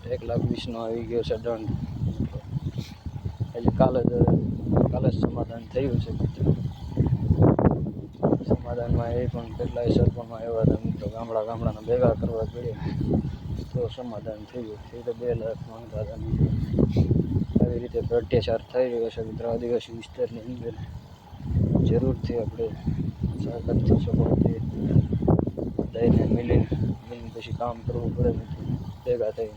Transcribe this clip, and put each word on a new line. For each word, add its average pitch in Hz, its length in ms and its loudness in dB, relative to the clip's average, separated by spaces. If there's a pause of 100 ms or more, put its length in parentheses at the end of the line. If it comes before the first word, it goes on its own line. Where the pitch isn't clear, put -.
એક 117 140 -4
લાખ 117 260 0
વીસનો 120 300 -4
આવી 117 240 -4
ગયો 117 180 0
છે 117 160 0
દંડ. 110 320 -4 (1900)
હજી 117 220 2
કાલે 127 260 4
જ, 117 80 4 (800)
કાલે - 180 2
જ - 120 0
સમાધાન 117 420 -4 (100)
થયું 123 260 2
છે, - 120 -4
મિત્રો. - 440 2 (1900)
સમાધાનમાં 120 640 0
એ 123 160 0
પણ 117 300 -6
કેટલાય 120 320 -2
સરપંચમાં 117 520 2
આવ્યા 113 200 -2
હતા, 113 240 4
મિત્રો. - 240 -4
ગામડા 113 340 -4
ગામડાના 113 380 -4
ભેગા 117 400 4
કરવા 113 220 -2
પડે 120 300 -6 (1000)
તો 120 220 -2
સમાધાન 110 500 -10
થયું. 110 340 -10 (140)
એ 120 120 -14
તો 120 80 -4
બે 117 200 -2
લાખ 110 360 -4
માંગતા 110 320 -10
હતા, 110 140 -6
મિત્રો. - 320 2 (1160)
આવી 120 140 -2
રીતે 120 200 -4
અત્યાચાર 113 600 0 (120)
થઈ 127 160 2
રહ્યો 117 200 -2
છે, 117 120 -8
મિત્રો, 110 280 -6
આદિવાસી 117 440 -2
વિસ્તારની 117 460 -6
અંદર. 117 360 -8 (1120)
જરૂરથી 123 520 2
આપણે 113 300 -2 (720)
સહકારથી, 120 640 2
સપોર્ટથી - 560 2 (1160)
બધાયને - 480 4
મળીને, 120 420 4 (340)
મળીને 117 320 -12
પછી 113 200 -8
કામ 117 240 -4 (100)
કરવું 117 280 -2
પડે, 120 160 2
મિત્રો, - 280 -6 (460)
ભેગા 117 260 0
થઈ. 107 260 -6